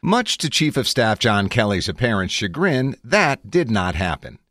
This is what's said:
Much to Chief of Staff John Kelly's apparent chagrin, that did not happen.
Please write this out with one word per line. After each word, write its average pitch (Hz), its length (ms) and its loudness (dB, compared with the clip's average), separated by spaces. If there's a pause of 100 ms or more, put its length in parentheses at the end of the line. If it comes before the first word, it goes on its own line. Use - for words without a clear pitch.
Much 220 360 0
to 156 120 -4
Chief - 260 0
of 127 120 0
Staff 110 320 0
John 101 280 2
Kelly's 101 400 0
apparent 98 440 -2
chagrin, 135 720 -2
that 147 440 0
did 156 220 2
not 92 240 0
happen. 85 460 -4 (100)